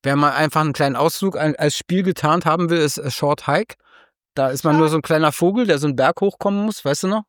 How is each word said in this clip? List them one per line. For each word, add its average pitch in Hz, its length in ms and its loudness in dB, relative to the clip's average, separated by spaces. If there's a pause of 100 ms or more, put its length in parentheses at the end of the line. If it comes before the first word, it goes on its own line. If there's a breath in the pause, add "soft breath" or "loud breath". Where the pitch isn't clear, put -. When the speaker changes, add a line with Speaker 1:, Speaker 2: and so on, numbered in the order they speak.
Speaker 1:
Wer 139 120 0
mal 147 160 2
einfach 151 300 0
einen 151 120 0
kleinen 139 220 0
Ausflug 165 420 0
ein-, 151 200 0
als 151 200 0
Spiel 185 260 -2
getarnt 170 420 0
haben 170 240 0
will, 170 100 2
ist, 147 180 0
äh, 143 140 -6
Short - 360 -2
Hike. 165 280 -2 (600 soft breath)
Da 135 140 0
ist 135 140 -6
man 151 140 4
nur 160 80 6
Speaker 2:
Short 151 60 2
Speaker 1:
so 160 60 0
ein 147 40 0
kleiner 156 300 2
Vogel, 208 360 0
der 156 120 4
so 147 80 -2
einen 135 80 -2
Berg 135 260 2
hochkommen 202 440 0
muss, - 200 -6
weißt 147 180 -2
du 190 60 -2
noch? 208 200 -2